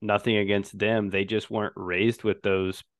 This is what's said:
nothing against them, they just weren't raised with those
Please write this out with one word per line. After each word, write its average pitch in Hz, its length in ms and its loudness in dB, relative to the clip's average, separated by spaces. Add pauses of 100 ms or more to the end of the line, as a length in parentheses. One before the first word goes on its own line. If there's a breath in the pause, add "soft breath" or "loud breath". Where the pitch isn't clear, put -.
nothing 104 360 2
against 101 420 0
them, 104 320 0
they 98 140 0
just 107 260 -4
weren't 107 260 -4
raised 95 460 0
with 104 200 -2
those 95 400 0 (180)